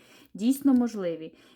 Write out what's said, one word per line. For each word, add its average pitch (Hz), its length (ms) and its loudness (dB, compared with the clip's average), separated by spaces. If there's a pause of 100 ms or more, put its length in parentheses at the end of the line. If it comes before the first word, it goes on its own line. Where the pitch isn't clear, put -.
(340)
дійсно 269 400 2
можливі. 190 640 -2 (200)